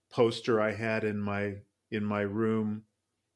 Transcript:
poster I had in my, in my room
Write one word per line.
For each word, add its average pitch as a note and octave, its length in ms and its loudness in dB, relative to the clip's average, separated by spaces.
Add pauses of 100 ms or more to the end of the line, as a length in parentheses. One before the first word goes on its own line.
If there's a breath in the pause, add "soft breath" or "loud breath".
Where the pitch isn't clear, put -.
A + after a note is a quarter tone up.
(120)
poster A#2 500 2
I G#2+ 120 2
had A2 300 -2
in G#2+ 160 -2
my, G2+ 360 -2 (340)
in G#2+ 160 -2
my G#2 160 0
room G#2+ 600 0 (520)